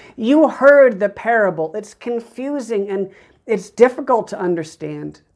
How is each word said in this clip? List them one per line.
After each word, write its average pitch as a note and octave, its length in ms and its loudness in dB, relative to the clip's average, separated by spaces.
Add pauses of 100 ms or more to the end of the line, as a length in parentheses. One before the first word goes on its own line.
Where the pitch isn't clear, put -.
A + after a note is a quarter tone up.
(160)
you C#4 320 4
heard C4+ 500 6
the G3+ 100 0
parable. F#3+ 680 -2
It's G#3 180 -12
confusing A#3 960 -6
and G3 220 -4 (340)
it's G3+ 220 -4
difficult B3 600 0
to G#3+ 120 -12
understand. D#3 800 -8 (160)